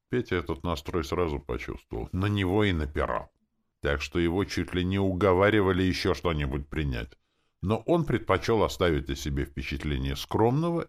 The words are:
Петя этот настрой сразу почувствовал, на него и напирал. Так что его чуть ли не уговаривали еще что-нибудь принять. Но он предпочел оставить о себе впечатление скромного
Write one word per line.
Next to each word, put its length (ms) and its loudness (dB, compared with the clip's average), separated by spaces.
Петя 260 -2
этот 280 -4
настрой 400 -2
сразу 360 -2
почувствовал, 720 -8
на 140 0
него 380 2
и 100 2
напирал. 580 -2
Так 200 0
что 180 -4
его 260 2
чуть 280 -4
ли 100 0
не 160 0
уговаривали 840 4
еще 300 2
что-нибудь 540 -2
принять. 500 -4
Но 240 0
он 200 2
предпочел 580 2
оставить 460 2
о 60 -4
себе 300 -4
впечатление 680 -4
скромного 720 0